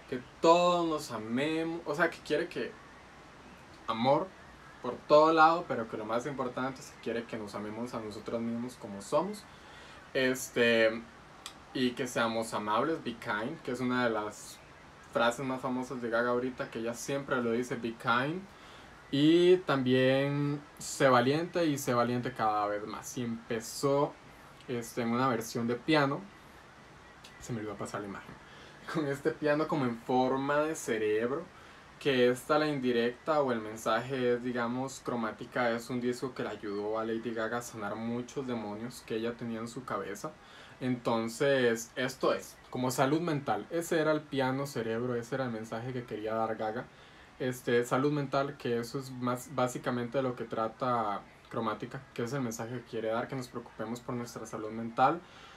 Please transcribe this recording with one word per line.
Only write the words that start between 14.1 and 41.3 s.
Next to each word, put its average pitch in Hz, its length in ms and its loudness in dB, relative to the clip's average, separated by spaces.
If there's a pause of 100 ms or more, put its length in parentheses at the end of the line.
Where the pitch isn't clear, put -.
las 107 460 -6 (540)
frases 120 340 2
más 131 140 -2
famosas 127 420 -4
de 117 80 -4
Gaga 117 200 2
ahorita, 123 400 -2
que 120 100 -8
ella 117 140 -4
siempre 139 480 -2
lo 117 100 0
dice, 123 240 0
be 117 200 -4
kind, 135 460 0 (680)
y 170 460 8
también 139 1040 4 (160)
sé - 300 2
valiente 147 580 4
y 147 120 2
sé 131 160 0
valiente 123 400 2
cada 107 340 2
vez 104 180 -2
más. - 320 -10
Y 127 60 -2
empezó, 131 880 0 (540)
este, 120 360 -4
en 113 60 0
una 123 180 2
versión 117 400 0
de 120 80 0
piano, 147 460 2 (1160)
se - 140 -10
me 113 60 -4
olvidó 107 160 -6
pasar 104 260 -8
la 104 60 -8
imagen, - 280 -12 (260)
<laughs> - 320 -14
con 156 140 0
este 139 240 0
piano 151 360 2
como 151 180 0
en 117 120 0
forma 135 640 2
de 156 140 0
cerebro, 117 720 0 (540)
que 127 300 4
esta 139 300 2
la 151 80 2
indirecta 127 720 2
o 131 120 2
el 113 80 -2
mensaje 123 720 0
es, 120 100 0
digamos, 123 600 -4
Cromática 120 680 -2
es 117 180 -4
un 123 120 -4
disco 123 320 -2
que 127 100 -6
le 107 60 -4
ayudó 104 500 -4
a 110 60 -2
Lady 113 280 -4
Gaga 113 260 -4
a - 20 -4
sanar 104 340 -8
muchos 120 500 -6
demonios 113 600 -6
que 117 100 -4
ella 113 180 -2
tenía 117 260 -8
en 117 100 -8
su 127 160 -12
cabeza. 151 460 -6 (500)
Entonces, 123 1120 2